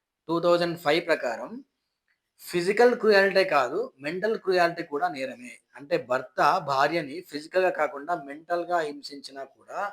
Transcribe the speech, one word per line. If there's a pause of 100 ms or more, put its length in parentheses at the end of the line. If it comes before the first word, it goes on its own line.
(300)
టూ
థౌజండ్
ఫైవ్
ప్రకారం (920)
ఫిజికల్
క్రుయాలిటీ
కాదు, (200)
మెంటల్
క్రుయాలిటీ
కూడా
నేరమే. (220)
అంటే
భర్త (240)
భార్యని
ఫిజికల్‌గా
కాకుండా
మెంటల్‌గా
హింసించినా
కూడా (140)